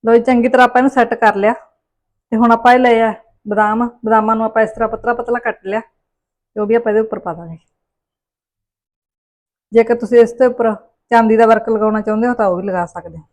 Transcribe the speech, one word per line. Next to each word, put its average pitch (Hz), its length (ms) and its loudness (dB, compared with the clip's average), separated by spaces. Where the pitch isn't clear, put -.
ਲਓ 226 120 2
ਜੀ, 233 60 4
ਚੰਗੀ 240 280 0
ਤਰ੍ਹਾਂ 247 180 4
ਆਪਾਂ 247 120 0
ਇਹਨੂੰ 269 100 2
ਸੈੱਟ 247 240 0
ਕਰ 220 220 0
ਲਿਆ। 202 180 0
ਤੇ 226 60 -2
ਹੁਣ 233 140 4
ਆਪਾਂ 233 220 4
ਇਹ 254 60 4
ਲਏ 240 220 2
ਆ 220 120 0
ਬਦਾਮ, 214 380 -2
ਬਦਾਮਾਂ 220 300 0
ਨੂੰ 220 100 -4
ਆਪਾਂ 220 180 -2
ਇਸ 220 60 -2
ਤਰ੍ਹਾਂ 226 200 -6
ਪਤਲਾ 226 240 -6
ਪਤਲਾ 240 260 -4
ਕੱਟ 233 260 -8
ਲਿਆ 202 140 -6
ਤੇ - 800 -18
ਉਹ 208 60 -2
ਵੀ 220 100 0
ਆਪਾਂ 233 160 0
ਇਹਦੇ 214 100 2
ਉੱਪਰ 220 180 -6
ਪਾ 175 140 -10
ਦਾਂਗੇ। 165 240 -16
ਜੇਕਰ 226 240 2
ਤੁਸੀਂ 233 240 0
ਇਸ 233 140 4
ਦੇ 254 120 0
ਉੱਪਰ 233 280 -2
ਚਾਂਦੀ 220 260 4
ਦਾ 226 80 6
ਵਰਕ 220 240 2
ਲਗਾਉਣਾ 214 320 -2
ਚਾਹੁੰਦੇ 214 260 -2
ਹੋ 247 60 -2
ਤਾਂ 226 140 -2
ਉਹ 180 100 -2
ਵੀ 190 100 -8
ਲਗਾ 185 180 -4
ਸਕਦੇ 170 320 -16
ਹੋ। 156 160 -18